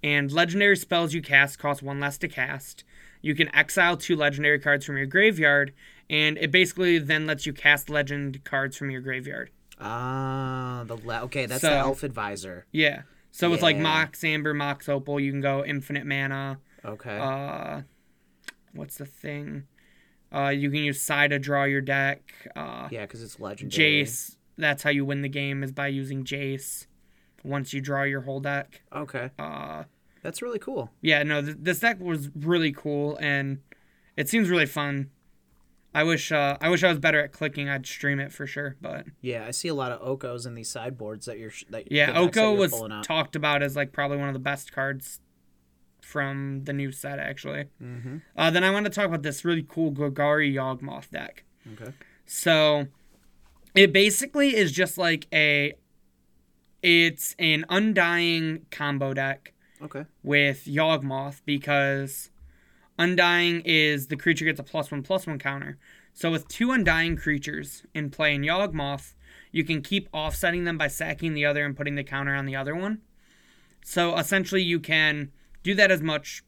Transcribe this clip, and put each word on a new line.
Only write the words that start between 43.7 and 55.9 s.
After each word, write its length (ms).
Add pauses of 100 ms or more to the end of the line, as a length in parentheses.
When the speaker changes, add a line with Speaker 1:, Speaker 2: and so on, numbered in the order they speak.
Speaker 1:
like, 180
probably 240
one 100
of 60
the 60
best 320
cards 500 (800)
from 640
the 80
new 180
set, 280
actually. 460 (160)
Speaker 2:
Mm-hmm. 360 (180)
Speaker 1:
Uh, 160
then 120
I 60
wanna 220
talk 140
about 180
this 200
really 240
cool 240
Golgari 600
Yawgmoth 560
deck. 360 (280)
Speaker 2:
Okay. 200 (340)
Speaker 1:
So, 600 (840)
it 180
basically 640
is 160
just, 280
like, 340
a, 400 (1120)